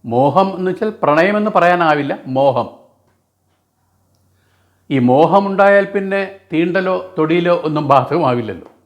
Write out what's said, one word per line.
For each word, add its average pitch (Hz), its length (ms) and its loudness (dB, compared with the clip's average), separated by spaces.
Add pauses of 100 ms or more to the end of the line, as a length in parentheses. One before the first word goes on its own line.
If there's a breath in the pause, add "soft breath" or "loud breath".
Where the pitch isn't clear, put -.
മോഹം 143 520 0
എന്ന് 185 140 -4
വെച്ചാൽ 214 180 -6
പ്രണയമെന്ന് 208 640 0
പറയാനാവില്ല, 170 680 0
മോഹം. 131 440 0 (2250)
ഈ 139 100 0
മോഹമുണ്ടായാൽ 196 840 4
പിന്നെ 196 540 -6 (140)
തീണ്ടലോ 180 640 -2
തൊടിയിലോ 175 480 0
ഒന്നും 151 220 -2
ബാധകമാവില്ലല്ലോ. 127 840 0 (140)